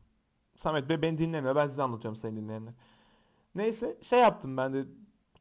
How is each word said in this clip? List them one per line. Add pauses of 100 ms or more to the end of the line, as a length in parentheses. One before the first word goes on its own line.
(560)
Samet
Bey
beni
dinlemiyor.
Ben
size
anlatıyorum
sayın
dinleyenler. (800)
Neyse
şey
yaptım
ben
de. (560)